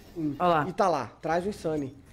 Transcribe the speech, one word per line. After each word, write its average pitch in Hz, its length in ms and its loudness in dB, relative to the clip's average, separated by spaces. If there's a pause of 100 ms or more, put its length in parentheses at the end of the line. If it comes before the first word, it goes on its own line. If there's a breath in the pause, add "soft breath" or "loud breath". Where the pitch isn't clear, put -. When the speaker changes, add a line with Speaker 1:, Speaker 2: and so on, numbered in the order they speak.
(160)
Speaker 1:
Hum. 151 220 -2
Speaker 2:
Olha 180 100 2
lá. 151 200 4
Speaker 1:
E 180 40 -4
tá 202 160 2
lá, 135 200 0 (120)
traz 165 240 0
o 202 60 -4
Insane. 156 440 -4 (180)